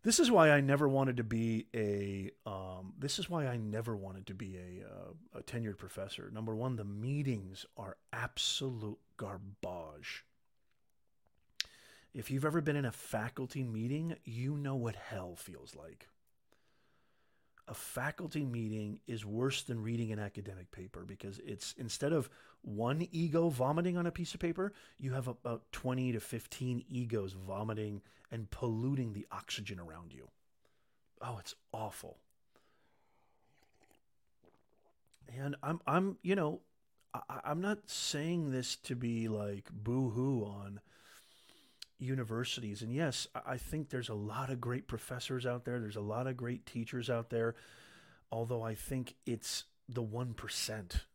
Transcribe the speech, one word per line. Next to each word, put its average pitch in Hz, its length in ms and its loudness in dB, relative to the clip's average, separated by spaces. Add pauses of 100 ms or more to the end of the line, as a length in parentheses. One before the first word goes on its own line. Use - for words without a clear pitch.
this 226 160 8
is 269 100 10
why 160 220 12
I 143 80 10
never 139 280 8
wanted 135 280 6
to 117 80 2
be 113 500 2
a, 101 560 0 (160)
um, 95 500 -6
this 139 220 -2
is 175 100 -4
why 160 200 2
I 123 80 2
never 110 400 0
wanted 95 320 -8
to 95 60 -6
be 95 220 -6
a, 90 300 -8
uh, - 540 -12
a - 20 -12
tenured 113 360 -4
professor. - 540 -8
Number 110 220 -2
one, 123 220 0
the 107 80 -4
meetings 107 800 -2 (100)
are 95 200 -8 (160)
absolute 120 840 -2 (180)
garbage. 92 1080 -8 (1900)
If 127 160 -6
you've 135 140 2
ever 156 160 4
been 147 160 2
in 139 80 2
a 113 80 0
faculty 123 720 -4
meeting, 127 500 -2 (100)
you 123 320 -4
know 139 200 -2
what 117 180 -2
hell 92 400 -8
feels - 400 -14
like. 76 320 -18 (1600)
A 117 80 -10
faculty 147 680 -4
meeting 110 640 -2
is 107 200 -6
worse 123 360 0
than 117 200 -2
reading 117 300 0
an 107 80 -2
academic 98 500 -8
paper, 90 340 -12
because 98 400 -10
it's, - 320 -8
instead 139 360 0
of 143 180 4 (320)
one 123 500 0
ego 165 380 4
vomiting 151 460 4
on 175 100 2
a 170 40 2
piece 170 220 -4
of - 80 -8
paper, 180 320 0 (260)
you 131 140 -2
have 127 160 0
about 120 420 -4
twenty 127 420 2
to 113 60 2
fifteen 123 680 -2
egos 113 460 0
vomiting 104 680 -2 (320)
and 113 180 -6
polluting 123 600 0
the 98 180 -6
oxygen 101 480 -6
around 82 340 -12
you. 65 160 -16 (920)
Oh, 120 180 -6
it's - 160 -10 (180)
awful. - 460 -6 (3250)
And 143 240 0
I'm, 160 240 0
I'm, 185 360 4
you 185 120 4
know, 170 260 2 (520)
I, - 160 -4
I, 135 160 -6
I'm 151 160 0
not 208 260 2
saying 160 640 0
this 127 260 0
to - 200 -4
be, 117 320 2
like, 104 420 0
boo-hoo 120 760 2
on 101 360 -6 (1200)
universities. 117 840 -2
And 113 100 -2
yes, 143 420 0
I, 131 180 -4
I 127 40 -2
think 156 320 -4
there's 123 220 -2
a 110 40 -2
lot 107 360 -2
of 127 100 -2
great 123 280 -2
professors 127 580 -4
out 123 180 0
there. 120 160 0
There's 107 160 -4
a 107 40 -2
lot 107 260 0
of 131 100 0
great 123 300 -2
teachers 120 420 -2
out 117 220 2
there. 117 240 4 (760)
Although 117 320 0
I 113 120 -2
think 127 400 -4 (120)
it's - 380 -2 (240)
the 120 140 -2
one 117 320 -2
percent - 800 -2